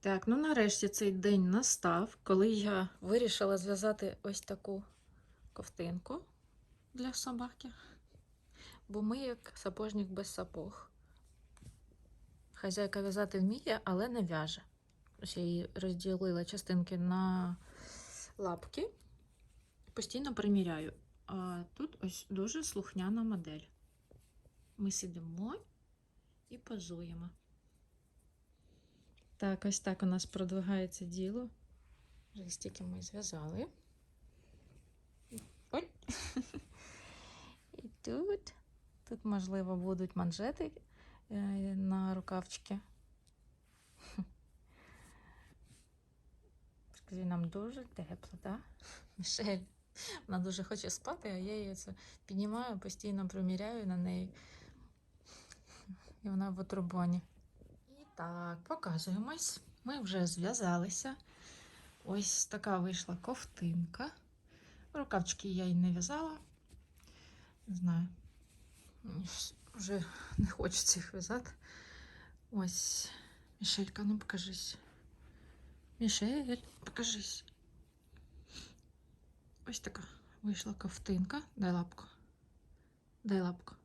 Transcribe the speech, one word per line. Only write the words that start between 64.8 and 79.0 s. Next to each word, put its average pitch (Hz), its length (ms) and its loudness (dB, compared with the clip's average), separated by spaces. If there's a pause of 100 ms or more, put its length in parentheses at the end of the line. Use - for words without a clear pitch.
Рукавчики 202 560 0
я 185 160 2
й 180 100 4
не 180 160 6
в'язала. 302 460 0 (1300)
Не 196 80 -4
знаю. 175 320 4 (960)
Мені 185 240 -6
щось - 260 -6 (200)
вже 196 320 0 (320)
не 202 100 8
хочеться - 520 4
їх 175 140 -6
в'язати. 208 380 -2 (1000)
Ось. 180 600 0 (480)
Мішелька, 196 440 2
ну 208 140 4
покажись. 185 600 -4 (1200)
Мішель, 240 560 2 (280)
покажись. - 640 -4 (2250)